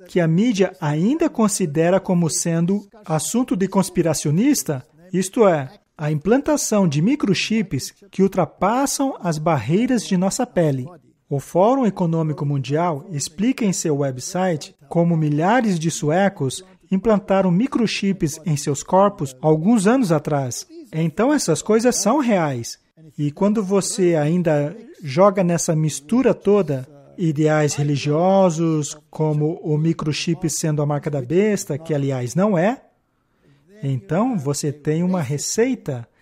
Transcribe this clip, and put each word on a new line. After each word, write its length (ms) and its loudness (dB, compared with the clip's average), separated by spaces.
que 100 -2
a 80 2
mídia 540 2
ainda 480 0
considera 720 0
como 300 0
sendo 580 -2
assunto 500 -2
de 140 -2
conspiracionista, 1160 0
isto 340 2
é, 220 2
a 140 -4
implantação 800 2
de 140 0
microchips 920 0
que 120 0
ultrapassam 1000 0
as 180 -2
barreiras 680 0
de 100 0
nossa 300 0
pele. 400 0
O 100 -2
Fórum 480 2
Econômico 600 -2
Mundial 680 -2
explica 520 -4
em 80 2
seu 260 -2
website 760 -4
como 280 2
milhares 640 2
de 120 -2
suecos 720 -2
implantaram 600 2
microchips 920 0
em 120 0
seus 260 -4
corpos 580 0
alguns 460 2
anos 240 2
atrás. 560 -2
Então 400 0
essas 300 0
coisas 340 2
são 220 2
reais. 600 -2
E 120 -2
quando 320 0
você 540 0
ainda 600 0
joga 420 2
nessa 320 0
mistura 580 0
toda, 540 0
ideais 580 2
religiosos, 1200 0
como 540 -2
o 160 -2
microchip 720 -2
sendo 320 -2
a 40 0
marca 220 -2
da 140 -4
besta, 560 0
que 160 -6
aliás 400 -4
não 240 2
é, 240 0
então 560 0
você 340 -2
tem 300 -2
uma 180 0
receita 880 -4